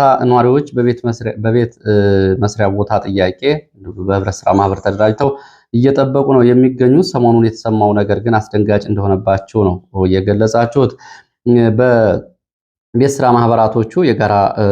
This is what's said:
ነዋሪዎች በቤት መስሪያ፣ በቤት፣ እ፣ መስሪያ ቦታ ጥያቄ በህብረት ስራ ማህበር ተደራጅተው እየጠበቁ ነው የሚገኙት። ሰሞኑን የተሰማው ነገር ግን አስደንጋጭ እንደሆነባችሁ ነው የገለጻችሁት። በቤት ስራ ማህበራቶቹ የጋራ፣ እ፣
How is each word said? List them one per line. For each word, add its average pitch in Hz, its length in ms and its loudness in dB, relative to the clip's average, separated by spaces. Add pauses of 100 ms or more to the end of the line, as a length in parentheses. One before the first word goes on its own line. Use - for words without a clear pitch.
(240)
ነዋሪዎች 123 480 2
በቤት 120 320 -2
መስሪያ፣ 113 340 -6
በቤት፣ 113 440 -2
እ፣ 104 140 0 (420)
መስሪያ 101 340 -2
ቦታ 101 200 -4 (120)
ጥያቄ 95 380 -4 (580)
በህብረት 98 380 -2
ስራ - 160 -4
ማህበር 98 280 0
ተደራጅተው 107 500 -2 (420)
እየጠበቁ 135 560 0
ነው 127 140 4
የሚገኙት። 127 640 2
ሰሞኑን 117 380 2
የተሰማው 107 480 -2
ነገር 101 260 -2
ግን 117 160 -2
አስደንጋጭ 104 500 0
እንደሆነባችሁ 98 800 -2
ነው 90 120 -2 (320)
የገለጻችሁት። 110 840 0 (800)
በቤት 117 1400 -2
ስራ 131 200 -4
ማህበራቶቹ 117 720 0
የጋራ፣ 107 300 0 (180)
እ፣ 107 200 -2